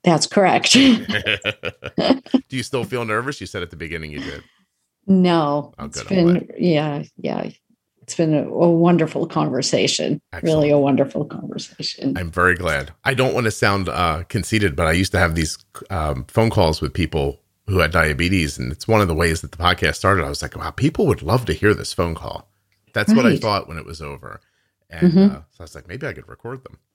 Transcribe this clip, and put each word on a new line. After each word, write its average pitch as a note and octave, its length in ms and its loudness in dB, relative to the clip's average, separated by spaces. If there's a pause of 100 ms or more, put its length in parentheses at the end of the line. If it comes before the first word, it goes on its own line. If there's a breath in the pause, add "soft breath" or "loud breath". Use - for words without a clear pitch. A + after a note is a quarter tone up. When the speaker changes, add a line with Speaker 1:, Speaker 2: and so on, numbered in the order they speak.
Speaker 1:
That's D#3+ 240 2
correct. - 460 2
<laughs> - 0 -
Speaker 2:
<laughs> - 0 -
Do - 1500 0 (260)
you B2+ 140 -4
still A#2+ 220 -4
feel A#2+ 200 -4
nervous? A#2 340 -2
You F#2 80 -10
said F#2+ 160 -8
at E2+ 60 -8
the D#2+ 80 -16
beginning D#2 360 -10
you D2 80 -10
did. - 220 -12 (640)
Speaker 1:
No, E3+ 720 2
Speaker 2:
Oh, - 80 -12
Speaker 1:
it's - 160 -12
Speaker 2:
good, F#3+ 160 0
I'm E3+ 80 6
Speaker 1:
been, F3 200 4
Speaker 2:
glad. - 120 -18
Speaker 1:
yeah, D3+ 440 0 (160)
yeah. - 320 -6 (500)
It's - 140 -16
been D#3+ 180 2
a, D3 160 2
a E3+ 220 4
wonderful E3+ 560 4
conversation, C#3 960 -2 (100)
Speaker 2:
Excellent. D#3+ 240 -2
Speaker 1:
really D3 140 2
a D3 80 6
wonderful C#3 480 2
conversation. - 920 -8
Speaker 2:
I'm F2 140 -4
very F2+ 240 4
glad. D#2 400 -4 (100)
I C3 80 0
don't C3 220 0
wanna A2+ 160 0
sound, G2+ 400 0
uh, E2+ 400 0
conceited, G2+ 440 0
but E2 120 0
I D#2 60 2
used F#2 200 2
to F#2 60 0
have E2+ 160 2
these, D#2+ 240 -2 (320)
um, D2+ 380 -4
phone A2+ 200 2
calls E2 320 2
with C#2+ 140 -4
people D2+ 460 -2 (260)
who F#2+ 140 0
had D#2 100 2
diabetes. D#2+ 680 0
And B1+ 140 -6
it's - 160 -10
one A2 140 4
of F#2 60 2
the E2 60 0
ways E2 280 0
that - 100 -14
the - 60 -18
podcast F2 380 0
started. F#2+ 280 0
I C#2 60 -6
was C#2+ 100 -8
like, - 160 -10
"Wow, D#2+ 140 -8
people D#3+ 380 0
would - 140 0
love A2 220 0
to - 80 -4
hear G#2 220 2
this - 180 -6
phone E2+ 220 -2
call." - 320 -12 (460)
That's D3+ 220 2
what - 100 4
I - 60 6
Speaker 1:
Right. D3+ 100 0
Speaker 2:
thought G#2 280 -2
when E2 100 -12
it - 80 -14
was D#2 160 -14
over. C#2+ 380 -14 (500)
And, D#3 220 2
Speaker 1:
Mm-hmm. G3 240 4
Speaker 2:
uh, - 40 -16 (100)
so - 100 -20
I - 20 -14
was D#2+ 140 -18
like, - 100 -18
"Maybe C3+ 220 -10
I G2 40 -10
could - 160 -18
record B2 360 -16
them." - 140 -20 (160)